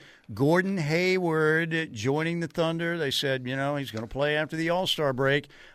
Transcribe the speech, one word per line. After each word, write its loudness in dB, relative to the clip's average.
Gordon 2
Hayward 2
joining -2
the -4
Thunder. -2
They -2
said, -2
you -4
know, -2
he's -6
gonna -6
play 0
after -4
the -2
All-Star 0
break. 2